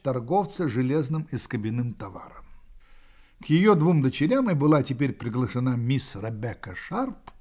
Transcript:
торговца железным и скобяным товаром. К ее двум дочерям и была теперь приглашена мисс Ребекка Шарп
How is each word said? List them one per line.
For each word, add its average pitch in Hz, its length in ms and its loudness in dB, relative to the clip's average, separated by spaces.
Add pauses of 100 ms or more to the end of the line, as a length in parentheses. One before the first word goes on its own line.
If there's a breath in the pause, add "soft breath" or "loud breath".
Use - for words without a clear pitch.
торговца 143 640 0
железным 135 640 0
и 127 60 -4
скобяным 117 560 -4
товаром. - 520 -14 (960 soft breath)
К - 40 -18
ее 185 300 6
двум 160 260 4
дочерям 196 480 2
и 180 40 2
была 147 300 4
теперь 131 300 -2
приглашена 123 640 -2
мисс 120 400 -2
Ребекка 101 600 -8
Шарп - 640 -6